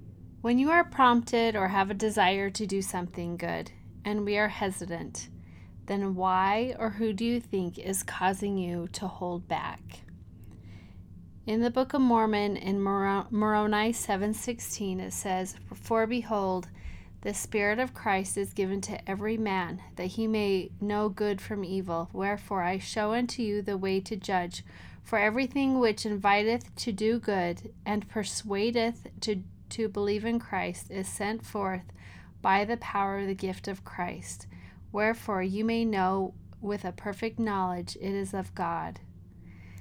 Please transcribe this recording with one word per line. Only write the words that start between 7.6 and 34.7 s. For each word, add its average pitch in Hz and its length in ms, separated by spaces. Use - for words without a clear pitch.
is - 280
causing 196 520
you 175 360
to 190 160
hold 180 400
back? 156 320
In 220 160
the 240 120
Book 262 200
of 294 80
Mormon, 220 560
in 196 240
Mor-, 196 500
Moroni 214 600
seven 208 400
sixteen, 208 680
it 185 120
says, 185 440
"For 226 320
behold, 202 640
the 208 120
Spirit 208 460
of 254 140
Christ 196 440
is 196 140
given 196 300
to - 280
every 202 260
man, 185 460
that 180 100
he 220 220
may 202 420
know 208 280
good 202 320
from 202 240
evil. 175 480
Wherefore 196 500
I 185 160
show 214 340
unto 240 300
you 208 180
the 202 160
way 190 260
to 220 120
judge. 180 500
For - 160
everything 262 640
which 214 260
inviteth 208 680
to - 160
do 220 260
good, 180 540
and 208 240
persuadeth 226 1000
to, 202 200
to 220 180
believe 202 380
in 233 120
Christ, 180 520
is 190 180
sent 220 380
forth 185 460
by 196 240
the 233 100
power 196 420
of 196 80
the 196 80
gift 185 340
of 196 180
Christ. - 600